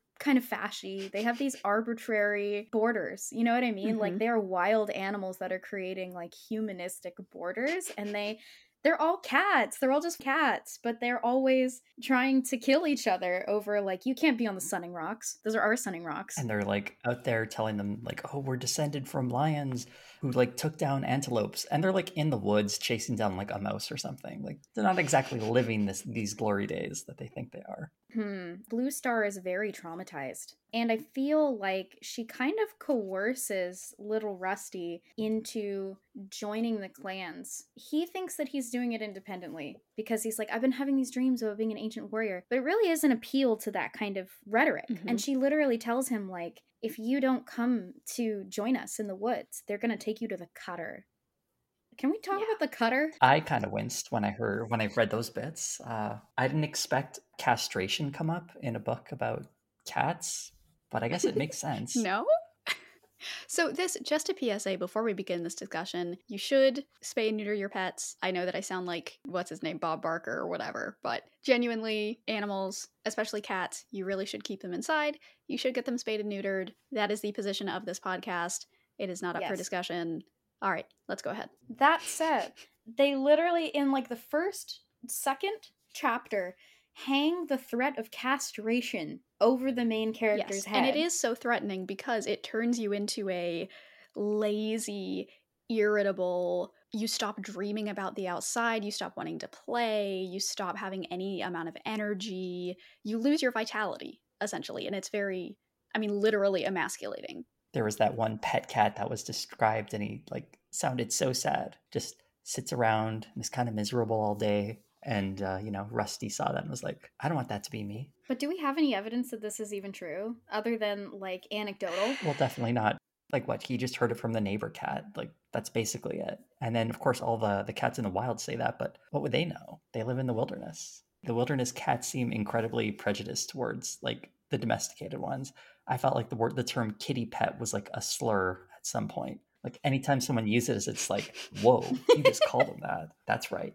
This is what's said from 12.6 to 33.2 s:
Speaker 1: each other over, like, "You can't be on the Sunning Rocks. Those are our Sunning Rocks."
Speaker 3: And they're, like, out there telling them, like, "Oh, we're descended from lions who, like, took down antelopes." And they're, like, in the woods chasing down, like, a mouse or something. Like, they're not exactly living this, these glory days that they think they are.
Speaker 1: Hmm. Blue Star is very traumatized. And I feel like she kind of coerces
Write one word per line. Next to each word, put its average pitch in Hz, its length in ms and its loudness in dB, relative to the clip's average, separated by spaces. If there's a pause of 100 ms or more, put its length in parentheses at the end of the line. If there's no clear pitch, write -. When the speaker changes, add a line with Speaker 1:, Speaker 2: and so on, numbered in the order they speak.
Speaker 1:
each 285 200 2
other 185 420 2
over, 208 320 2
like, 190 240 -2
"You 262 100 2
can't 285 220 6
be 233 100 2
on 190 80 0
the 185 60 -6
Sunning 175 320 -4
Rocks. 175 500 -6
Those 220 120 0
are - 60 4
our 214 140 6
Sunning 175 300 -4
Rocks." 156 320 -6
Speaker 3:
And 127 120 -2
they're, 104 160 2
like, 101 400 0
out 123 180 0
there 113 220 2
telling 110 320 -2
them, 101 260 -4
like, - 300 -8
"Oh, 143 60 -4
we're 131 180 -2
descended 139 500 -2
from 127 220 0
lions 139 580 0 (320)
who, 135 120 0
like, 123 260 4
took 156 200 -2
down 139 280 2
antelopes." 120 600 0
And 151 180 2
they're, 190 100 4
like, 185 240 0
in 156 120 4
the 131 80 4
woods 104 400 4
chasing - 380 0
down, 104 220 2
like, 101 140 -4
a 98 80 -4
mouse 104 320 -4
or - 60 -4
something. - 460 -8
Like, 151 160 -8 (140)
they're 214 100 0
not 185 160 6
exactly 135 400 2
living 110 460 4
this, 98 160 -2
these 113 320 -4
glory 104 340 2
days - 380 -6
that - 120 -16
they 123 100 -10
think - 260 -10
they - 100 -14
are. - 300 -12 (200)
Speaker 1:
Hmm. 196 420 -4 (140)
Blue 254 220 0
Star 240 340 0
is 202 120 -2
very 185 340 -2
traumatized. 165 840 -10 (180)
And 233 180 2
I 220 60 4
feel 285 600 2
like 190 460 -2
she - 200 -6
kind 311 360 -2
of 427 180 -2
coerces 196 1200 -2